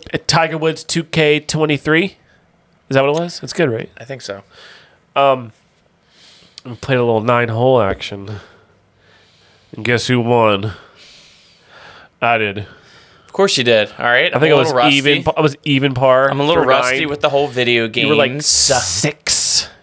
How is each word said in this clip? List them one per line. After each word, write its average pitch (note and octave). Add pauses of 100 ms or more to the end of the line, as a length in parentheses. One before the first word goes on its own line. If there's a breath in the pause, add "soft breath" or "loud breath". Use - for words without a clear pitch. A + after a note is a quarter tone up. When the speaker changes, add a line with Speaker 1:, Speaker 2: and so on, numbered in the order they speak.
(140)
Speaker 1:
uh, D#3+ (100)
Tiger D#3+
Woods D#3
two E3+
K D3+
twenty-three. D#3 (720 soft breath)
Is C3+
that C3+
what C#3
it -
was? F3
It's C3+
good, E3
right? A2+
Speaker 2:
I -
think B2+
so. G2 (720 loud breath)
Speaker 1:
Um, C3 (1120 soft breath)
we B2
played B2+
a B2
little A2+
nine-hole A#2+
action. G2 (1400 loud breath)
And A2
guess A#2+
who B2+
won? A2 (1500 loud breath)
I A#2
did. G#2
Speaker 2:
Of -
course F#3+
you B2+
did. A2
All A#2+
right. B2+
Speaker 1:
I B2+
think D#3
Speaker 2:
I'm -
a D3
Speaker 1:
I C3+
was C3+
Speaker 2:
little C3+
rusty. C#3
Speaker 1:
even C#3+
pa-, D3+
I D#3+
was D3
even C#3
par C3
Speaker 2:
I'm C#3
a -
little E3
Speaker 1:
for B2+
Speaker 2:
rusty C3
Speaker 1:
nine. D3+
Speaker 2:
with C#3+
the D3+
whole C#3+
video A#2+
Speaker 1:
You A2+
were, D3+
like, C3+
Speaker 2:
games. D3
Speaker 1:
six. - (140)